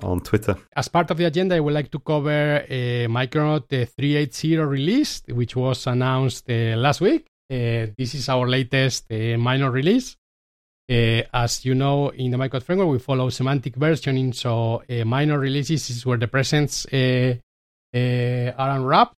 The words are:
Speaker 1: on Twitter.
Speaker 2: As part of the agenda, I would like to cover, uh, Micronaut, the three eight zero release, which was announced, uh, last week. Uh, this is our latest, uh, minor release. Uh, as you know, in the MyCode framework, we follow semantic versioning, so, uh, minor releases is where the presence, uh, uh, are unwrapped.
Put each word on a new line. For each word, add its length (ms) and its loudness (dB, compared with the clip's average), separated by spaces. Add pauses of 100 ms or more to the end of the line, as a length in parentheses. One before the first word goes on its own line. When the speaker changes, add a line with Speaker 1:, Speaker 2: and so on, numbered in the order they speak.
Speaker 1:
on 160 -2
Twitter. 360 0 (180)
Speaker 2:
As 140 -4
part 220 0
of 60 0
the 80 0
agenda, 300 0
I 60 2
would 120 0
like 200 -2
to 80 -8
cover, 680 0
uh, 400 -2
Micronaut, 600 0
the 180 0
three 300 0
eight 180 0
zero 320 0
release, 600 0
which 280 -2
was 300 0
announced, 640 0
uh, 260 0
last 240 2
week. 240 2 (260)
Uh, 360 -2 (100)
this 180 -6
is 140 -6
our 180 2
latest, 640 0
uh, 280 0
minor 320 2
release. 460 0 (720)
Uh, 340 4 (100)
as 320 -2
you 100 0
know, 360 2
in 220 -4
the 40 -2
MyCode 260 -2
framework, 260 0
we 100 2
follow 320 0
semantic 460 -2
versioning, 580 0
so, 560 0
uh, 140 -2
minor 340 2
releases 500 -2
is 160 -8
where 140 2
the 100 -2
presence, 580 0
uh, 480 2 (600)
uh, 640 0
are 180 0
unwrapped. 420 2